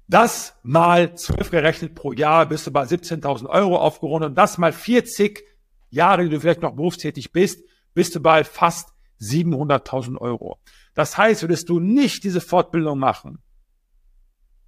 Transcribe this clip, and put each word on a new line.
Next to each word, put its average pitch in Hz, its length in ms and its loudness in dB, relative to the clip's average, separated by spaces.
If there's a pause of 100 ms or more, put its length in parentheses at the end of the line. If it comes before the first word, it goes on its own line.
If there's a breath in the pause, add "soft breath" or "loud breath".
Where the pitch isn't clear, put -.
Das - 560 2
mal 170 520 4
zwölf - 360 -6
gerechnet 160 440 0
pro 139 180 -8
Jahr, 151 320 4
bist 151 200 -6
du 151 60 -10
bei 135 140 0
siebzehntausend 139 640 -6
Euro 170 280 2
aufgerundet. 156 520 -2
Und 131 60 -10
das - 220 2
mal 165 140 2
vierzig 208 720 -2 (460 soft breath)
Jahre, 175 340 2
die 170 60 0
du 151 100 -2
vielleicht 165 220 0
noch 156 140 -4
berufstätig 147 560 -6
bist, - 320 0 (300 soft breath)
bist 175 220 0
du 165 40 -6
bei 156 240 6
fast - 460 -2 (280)
siebenhunderttausend 135 1000 -2
Euro. - 400 -8 (340 soft breath)
Das - 240 -4
heißt, 214 260 2
würdest 165 260 -2
du 175 100 0
nicht 220 440 0
diese 180 180 -2
Fortbildung 165 580 -2
machen 131 400 -4 (1300)